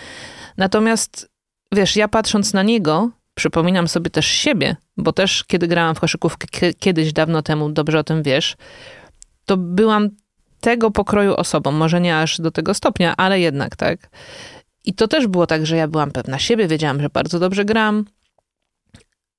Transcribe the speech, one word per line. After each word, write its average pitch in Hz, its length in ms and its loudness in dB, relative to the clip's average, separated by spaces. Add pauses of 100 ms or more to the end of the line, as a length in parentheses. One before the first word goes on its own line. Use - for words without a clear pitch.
(560)
Natomiast, 214 720 0 (440)
wiesz, 196 240 2
ja 214 120 2
patrząc 214 440 0
na 190 100 2
niego, 202 480 2 (240)
przypominam 170 540 0
sobie 175 220 -2
też - 160 -2
siebie, - 500 0 (200)
bo - 160 0
też - 320 0
kiedy 175 240 0
grałam 170 260 2
w - 60 -8
koszykówkę - 500 -2
kie-, - 240 -2
kiedyś 160 380 0
dawno 156 300 0
temu, 151 280 -2
dobrze 156 280 0
o 151 60 0
tym 160 180 0
wiesz, 147 340 0 (920)
to 196 100 2
byłam 208 520 2 (520)
tego 233 300 2
pokroju 202 440 2
osobą, - 380 -2
może 160 280 2
nie 175 180 2
aż 160 220 -2
do 160 100 0
tego 165 240 -2
stopnia, 185 420 0
ale 190 240 2
jednak, 143 360 -2
tak? - 340 -4 (760)
I 190 100 -4
to 220 140 2
też 285 180 2
było 180 200 2
tak, 156 200 0
że 160 100 0
ja 160 120 2
byłam 151 220 0
pewna 131 280 -6
siebie, 220 300 0
wiedziałam, 156 340 0
że 143 60 -2
bardzo 160 300 -2
dobrze 190 260 0
gram, 214 400 0 (1300)